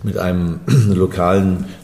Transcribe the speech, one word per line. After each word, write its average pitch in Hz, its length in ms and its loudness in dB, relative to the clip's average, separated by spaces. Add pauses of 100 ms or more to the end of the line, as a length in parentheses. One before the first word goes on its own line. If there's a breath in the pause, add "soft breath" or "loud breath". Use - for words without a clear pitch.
mit 101 140 -4
einem 90 420 -2 (160)
<clears throat> 104 180 4
lokalen 92 720 0 (200 loud breath)